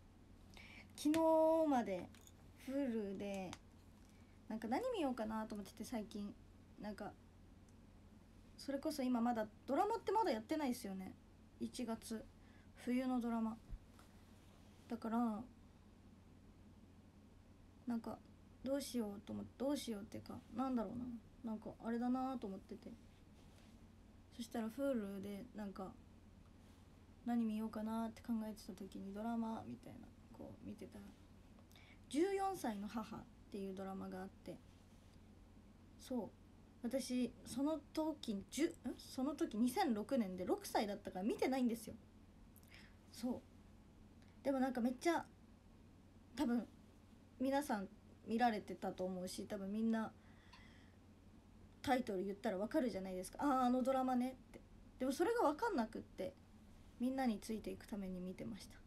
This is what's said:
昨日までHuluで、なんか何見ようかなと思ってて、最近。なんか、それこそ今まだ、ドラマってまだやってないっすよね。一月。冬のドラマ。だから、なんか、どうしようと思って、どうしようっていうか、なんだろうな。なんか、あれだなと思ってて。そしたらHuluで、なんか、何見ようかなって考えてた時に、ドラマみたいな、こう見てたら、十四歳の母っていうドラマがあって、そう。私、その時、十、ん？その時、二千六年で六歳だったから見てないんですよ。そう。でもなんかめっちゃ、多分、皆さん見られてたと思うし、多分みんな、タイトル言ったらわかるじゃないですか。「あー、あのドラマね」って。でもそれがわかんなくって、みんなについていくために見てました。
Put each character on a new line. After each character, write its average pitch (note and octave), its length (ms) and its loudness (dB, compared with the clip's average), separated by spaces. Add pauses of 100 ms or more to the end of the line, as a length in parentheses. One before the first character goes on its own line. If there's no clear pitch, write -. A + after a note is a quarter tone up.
(960)
昨 D4+ 180 4
日 E4 80 6 (480)
ま B3+ 140 6
で F#3+ 260 -2 (600)
Hulu A3+ 480 0
で、 G3 340 -4 (1000)
な G#3+ 60 -4
ん A3+ 60 -4
か A#3 80 -4
何 F4+ 240 2
見 G#4+ 80 0
よ C#4 100 4
う B3 60 0
か A3 100 -2
な A3 200 -2
と A3 100 -6
思 G3+ 80 -6
っ - 20 -12
て - 60 -14
て、 - 100 -10
最 G#3+ 220 -4
近。 G#3 280 -6 (480)
な G#3 120 -6
ん - 20 -8
か、 F#3+ 180 -8 (1400)
そ - 140 -8
れ C#4 80 2
こ D#4 140 0
そ C#4 100 -2
今 B3+ 180 6
ま A#3+ 140 4
だ、 G#3+ 140 0 (180)
ド B3+ 80 0
ラ E4+ 120 6
マ A4 100 2
っ - 40 -2
て - 120 0
ま A4 100 6
だ F#4+ 80 4
や A3+ 80 4
っ A3 40 -6
て D#4 140 0
な D4+ 100 2
い B3 60 4
っ - 20 2
す - 120 -8
よ G3 80 -4
ね。 F#3+ 220 -8 (420)
一 A#3 260 -4
月。 A3+ 400 -4 (600)
冬 B3+ 240 2
の B3+ 100 4
ド A#3 120 0
ラ A#3 100 2
マ。 A3+ 180 0 (1300)
だ A#3 80 -2
か A3+ 120 -2
ら、 A3+ 340 2 (2500)
な A#3+ 100 2
ん A3+ 40 0
か、 A3 200 -6 (420)
ど C4+ 140 2
う C#4+ 40 2
し B3+ 180 -2
よ G#3 160 0
う G#3 80 -10
と A3 100 -8
思 G#3 100 -2
っ - 20 -4
て、 - 140 -10
ど C4 120 2
う D4 60 2
し - 140 -2
よ G#3 80 -2
う G3 40 -8
っ - 20 -8
て - 140 -8
い - 20 -10
う - 20 -10
か、 - 160 -8 (160)
な C4 140 2
ん B3+ 80 2
だ A3 80 4
ろ F#3+ 100 -4
う - 40 -4
な。 B3 80 -4 (460)
な G#3+ 40 -2
ん - 20 -2
か、 - 240 -8
あ A3+ 80 -2
れ A#3 80 2
だ A#3+ 100 2
な C4 300 2
と A#3 80 -6
思 F#3+ 100 -4
っ F#3+ 40 -8
て - 160 -12
て。 - 160 -12 (1400)
そ A#3+ 60 -6
し A3 60 -10
た A#3+ 120 -2
ら A3 80 0
Hulu A3+ 540 0
で、 G3+ 320 -6
な G#3 100 -6
ん D#3 80 -6
か、 A2 200 -6 (1300)
何 A#3+ 180 4
見 G#3+ 140 0
よ A3 80 0
う - 20 0
か G#3+ 140 -4
な A3+ 260 0
っ A3+ 40 -8
て - 100 -14
考 A#3+ 100 -2 (140)
え G#3+ 80 -6
て - 120 -16
た G#3 60 -8
時 F#3+ 260 -8
に、 G3 140 -6
ド G3+ 100 -4
ラ A#3 140 0
マ A3+ 320 -2
み A#3+ 80 -8
た - 140 -14
い - 100 -12
な、 - 80 -14 (240)
こ - 220 -12 (100)
う - 20 -10
見 G#3 80 -6
て - 120 -10
た - 120 -12
ら、 G3+ 60 -12 (1040)
十 F4 240 4
四 G4 240 2
歳 A3 220 -2
の G#3 100 -4
母 A3 280 -6
っ - 40 -10 (320)
て G#3+ 60 -4
い G3 120 -4
う F#3+ 40 -6
ド F#3+ 100 -6
ラ F#3+ 100 -4
マ F#3+ 140 -6
が F#3 140 -6
あ - 20 -8
っ F#3+ 40 -8
て、 - 280 -12 (1400)
そ B3 260 -4
う。 - 60 -8 (520)
私、 B3 480 0 (140)
そ - 180 -2
の D4+ 160 4 (140)
時、 D4+ 580 0
十、 D#4+ 180 4
ん？ E4 40 -6 (240)
そ - 260 -6
の D4 120 2
時、 D#4 240 0
二 B3 100 6
千 D#4+ 240 4
六 A3+ 240 2
年 F#3+ 200 2
で F3+ 100 -2
六 F4 200 2
歳 B3 200 4
だ G3+ 80 0
っ G3+ 40 -4
た - 120 -8
か - 80 -4
ら F#3 60 0
見 E4 120 4
て F#4 120 4
な C4 100 4
い B3+ 40 4
ん B3 60 6
で A3 80 2
す - 120 -8
よ。 - 60 -8 (1160)
そ A#3+ 180 -2
う。 G#3+ 120 -2 (1000)
で C#4 100 4
も C4+ 60 4
な C4 120 4
ん - 20 0
か B3+ 80 0
め A3+ 100 4
っ B3+ 80 -2
ち E4+ 120 4
ゃ、 D#4+ 160 4 (1080)
多 D4+ 120 2
分、 A#3 200 4 (720)
皆 C4+ 240 4
さ C4 160 2
ん G3 100 -4 (380)
見 A3 120 2
ら A#3+ 120 8
れ G#3 120 0
て F#3+ 120 -8
た F#3 180 -2
と F#3 120 -2
思 F#3 160 -2
う F#3 80 -4
し、 G3 180 -6
多 G#3 120 -4
分 G3 120 -4
み G#3+ 120 0
ん A3+ 80 4
な、 A3 240 0 (1700)
タ C4+ 140 4
イ B3+ 60 2
ト G#3+ 120 -2
ル F#3 100 0
言 G3 100 -2
っ - 20 -14
た A3 140 -2
ら F#3 80 0
わ G#3+ 100 0
か D#4 120 2
る B3+ 100 4
じ F#3+ 80 -2
ゃ - 20 -4
な F#3+ 100 -4
い F#3 40 -4
で F#3 100 -4
す - 80 -10
か。 - 80 -12
「あ - 40 0
ー、 C4 180 6
あ B3 80 6
の B3+ 120 4
ド C4 120 4
ラ C4 100 4
マ B3+ 100 4
ね」 B3 180 2
っ - 20 -10 (180)
て。 - 80 -14 (380)
で B3+ 80 0
も C4+ 60 4
そ E4+ 120 4
れ A#4 80 6
が A#4 100 4
わ D4 140 6
か A#4 140 2
ん F#4+ 60 2
な A3+ 100 4
く - 140 -6
っ - 20 -6
て、 - 320 -6 (640)
み A#3+ 100 2
ん C4 80 0
な C4+ 80 2
に G#3+ 160 2
つ - 140 -4
い G#3 80 -4
て - 80 -4
い F#3+ 80 -4
く - 80 -16
た G#3+ 100 -6
め G3 100 -4
に F#3 140 -4
見 F#3 140 -4
て - 100 -8
ま A3+ 160 -6
し - 60 -14
た。 - 100 -16 (100)